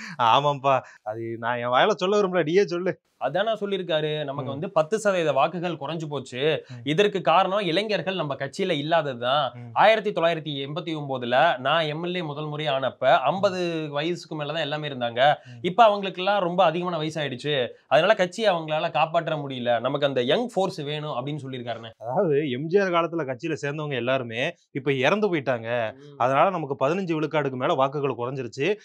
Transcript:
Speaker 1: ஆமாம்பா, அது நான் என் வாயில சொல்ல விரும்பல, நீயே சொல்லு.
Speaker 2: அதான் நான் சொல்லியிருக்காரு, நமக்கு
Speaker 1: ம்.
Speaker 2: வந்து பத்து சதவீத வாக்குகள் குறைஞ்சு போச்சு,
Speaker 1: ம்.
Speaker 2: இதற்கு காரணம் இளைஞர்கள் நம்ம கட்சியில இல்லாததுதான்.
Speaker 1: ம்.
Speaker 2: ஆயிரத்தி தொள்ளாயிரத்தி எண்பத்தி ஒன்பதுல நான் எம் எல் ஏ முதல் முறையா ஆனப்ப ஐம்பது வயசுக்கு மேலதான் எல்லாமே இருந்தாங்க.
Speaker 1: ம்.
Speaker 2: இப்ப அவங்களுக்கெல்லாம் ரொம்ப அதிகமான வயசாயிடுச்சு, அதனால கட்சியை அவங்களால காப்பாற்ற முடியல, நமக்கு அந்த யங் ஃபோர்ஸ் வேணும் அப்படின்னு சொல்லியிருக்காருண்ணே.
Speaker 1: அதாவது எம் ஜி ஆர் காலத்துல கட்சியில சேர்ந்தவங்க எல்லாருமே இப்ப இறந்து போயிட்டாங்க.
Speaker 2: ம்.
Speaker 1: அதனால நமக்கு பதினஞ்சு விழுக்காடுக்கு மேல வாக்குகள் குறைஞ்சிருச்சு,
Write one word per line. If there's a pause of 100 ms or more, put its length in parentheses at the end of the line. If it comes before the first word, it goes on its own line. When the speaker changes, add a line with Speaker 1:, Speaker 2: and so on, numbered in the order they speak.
(180)
Speaker 1:
ஆமாம்பா, (220)
அது
நான்
என்
வாயில
சொல்ல
விரும்பல,
நீயே
சொல்லு. (220)
Speaker 2:
அதான்
நான்
சொல்லியிருக்காரு,
நமக்கு
Speaker 1:
ம்.
Speaker 2:
வந்து
பத்து
சதவீத
வாக்குகள்
குறைஞ்சு
போச்சு,
Speaker 1:
ம். (120)
Speaker 2:
இதற்கு
காரணம்
இளைஞர்கள்
நம்ம
கட்சியில
இல்லாததுதான்.
Speaker 1:
ம்.
Speaker 2:
ஆயிரத்தி
தொள்ளாயிரத்தி
எண்பத்தி
ஒன்பதுல
நான்
எம்
எல்
ஏ
முதல்
முறையா
ஆனப்ப
ஐம்பது
வயசுக்கு
மேலதான்
எல்லாமே
இருந்தாங்க. (100)
Speaker 1:
ம். (120)
Speaker 2:
இப்ப
அவங்களுக்கெல்லாம்
ரொம்ப
அதிகமான
வயசாயிடுச்சு, (180)
அதனால
கட்சியை
அவங்களால
காப்பாற்ற
முடியல,
நமக்கு
அந்த
யங்
ஃபோர்ஸ்
வேணும்
அப்படின்னு
சொல்லியிருக்காருண்ணே.
Speaker 1:
அதாவது
எம்
ஜி
ஆர்
காலத்துல
கட்சியில
சேர்ந்தவங்க
எல்லாருமே (160)
இப்ப
இறந்து
போயிட்டாங்க.
Speaker 2:
ம்.
Speaker 1:
அதனால
நமக்கு
பதினஞ்சு
விழுக்காடுக்கு
மேல
வாக்குகள்
குறைஞ்சிருச்சு, (100)